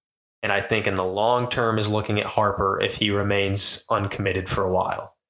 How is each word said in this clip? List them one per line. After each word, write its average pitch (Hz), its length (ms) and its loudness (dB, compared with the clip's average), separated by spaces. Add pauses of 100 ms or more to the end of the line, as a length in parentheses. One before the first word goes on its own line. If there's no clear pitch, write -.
(440)
and 104 80 -2
I 101 80 2
think 107 280 -2
in 98 80 -2
the 92 100 0
long 117 440 0
term 113 280 0
is 104 100 0
looking 104 320 0
at 107 60 -2
Harper 101 560 0
if 101 140 -2
he 104 160 0
remains 101 800 2
uncommitted 98 600 -2
for 98 160 0
a 92 60 0
while. 92 440 -2 (140)